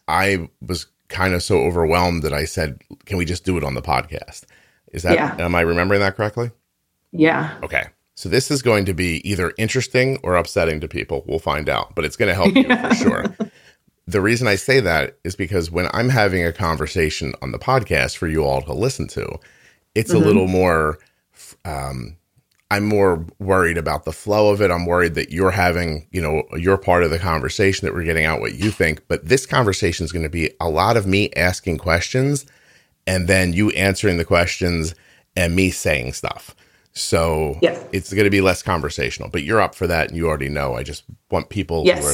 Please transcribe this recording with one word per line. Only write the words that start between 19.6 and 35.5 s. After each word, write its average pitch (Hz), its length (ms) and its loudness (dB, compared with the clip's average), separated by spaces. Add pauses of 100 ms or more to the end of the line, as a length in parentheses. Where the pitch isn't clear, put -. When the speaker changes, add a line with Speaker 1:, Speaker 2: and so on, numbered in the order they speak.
Speaker 1:
it's 110 160 -2
a 175 60 4
Speaker 2:
Mm-hmm. - 100 6
Speaker 1:
little 98 220 6
more, 82 500 2 (680)
um, 69 520 -8 (540)
I'm 101 160 0
more 98 380 2 (140)
worried 92 400 2
about 76 260 -4
the 87 80 -6
flow 104 400 2
of 101 80 0
it. 98 100 4
I'm 87 160 0
worried 85 280 2
that - 160 -4
you're 92 220 2
having, 87 580 0
you 92 100 -4
know, 78 220 0 (140)
you're 92 220 2
part 87 260 2
of 78 60 2
the 82 100 -2
conversation, 90 680 0
that - 80 -4
we're 87 80 -4
getting 80 220 0
out 80 160 0
what 55 140 -4
you 104 180 -2
think. 80 340 0
But 80 220 -4
this 135 180 2
conversation 98 580 0
is 78 60 -6
gonna 82 200 -4
be 82 200 -2 (100)
a 82 80 0
lot 95 280 4
of 95 100 0
me 95 300 2
asking 87 420 0
questions 127 680 0 (600)
and 92 220 0
then 92 240 4
you 101 200 2
answering 92 440 2
the 85 80 0
questions 87 680 0 (420)
and 85 180 0